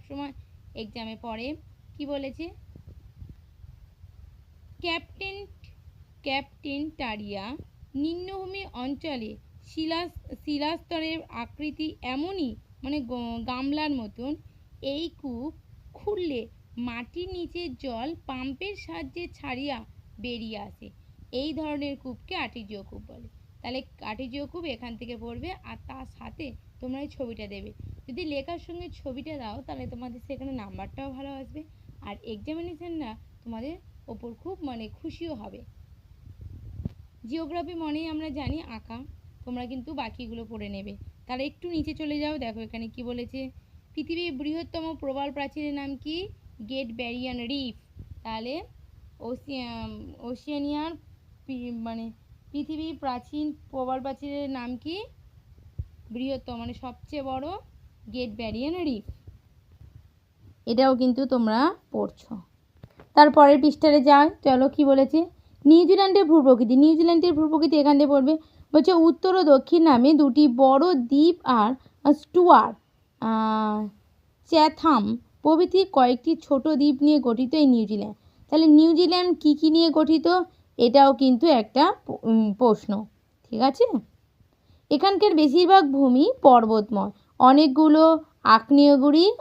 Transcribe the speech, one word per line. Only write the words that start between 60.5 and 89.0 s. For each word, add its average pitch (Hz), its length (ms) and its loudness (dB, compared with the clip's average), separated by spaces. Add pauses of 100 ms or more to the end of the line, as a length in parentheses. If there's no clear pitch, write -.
এটাও 262 300 2
কিন্তু 254 300 0
তোমরা 247 480 0 (160)
পড়ছো। - 460 -10 (800)
তারপরের 294 460 8
পৃষ্ঠারে 294 400 4
যাই, 285 300 6 (140)
চলো 262 240 4
কি 285 160 0
বলেছে। 269 420 4 (400)
নিউজিল্যান্ডের 370 580 6
ভূপ্রকৃতি, 254 520 6
নিউজিল্যান্ডের 330 560 4
ভূপ্রকৃতি 311 440 0
এখান 285 220 4
থেকে 294 80 4
পড়বে। 277 320 2 (340)
বলছে 311 200 4
উত্তর 339 440 4
ও 370 60 2
দক্ষিণ 294 400 4
নামে 285 320 6
দুটি 294 340 6
বড় 269 460 4
দ্বীপ 285 500 2
আর 240 300 2 (380)
স্টুয়ার্ট, 294 640 4 (420)
আহ, 220 680 -2 (600)
চ্যাথাম 302 680 2 (240)
প্রভৃতি 359 500 2
কয়েকটি 254 440 2
ছোট 294 320 -2
দ্বীপ 294 340 2
নিয়ে 302 160 4
গঠিত 247 360 -2
এই 311 120 4
নিউজিল্যান্ড। 214 500 0 (340)
তাহলে 320 160 4
নিউজিল্যান্ড 330 720 6
কী 302 140 4
কী 311 160 2
নিয়ে 330 200 4
গঠিত, 320 520 2 (340)
এটাও 269 380 6
কিন্তু 262 320 2
একটা 285 460 2 (140)
প-, - 160 -10
উম, 220 320 0
প্রশ্ন, 214 520 0 (440)
ঠিক 220 100 -4
আছে। 269 240 2 (1040)
এখানকার 381 440 2
বেশিরভাগ 320 580 4
ভূমি 277 400 4 (100)
পর্বতময়, 220 680 4 (280)
অনেকগুলো 311 800 6 (240)
আগ্নেয়গিরি, 285 1000 6